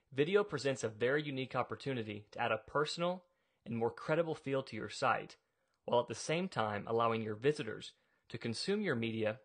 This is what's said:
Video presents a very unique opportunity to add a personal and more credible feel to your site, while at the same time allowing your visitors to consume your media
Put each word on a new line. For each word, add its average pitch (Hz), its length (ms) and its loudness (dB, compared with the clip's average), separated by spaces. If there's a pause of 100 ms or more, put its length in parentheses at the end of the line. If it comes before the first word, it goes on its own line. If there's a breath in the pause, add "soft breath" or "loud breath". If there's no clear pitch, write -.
(120)
Video 180 320 4
presents 135 400 -2
a 123 40 0
very 123 340 2
unique 131 340 -4
opportunity 110 760 -4
to - 80 -8
add 117 120 2
a 110 60 2
personal 170 640 -2 (420)
and 117 120 -4
more 117 140 2
credible 160 440 0
feel 135 300 -2
to - 120 -10
your 110 140 -6
site, 107 460 0 (500)
while 120 140 6
at - 80 -2
the 117 60 -4
same 175 340 -2
time 104 380 0
allowing 117 360 4
your 107 120 -4
visitors 110 580 -2 (360)
to - 80 -10
consume 190 460 -2
your 160 140 2
media 110 480 0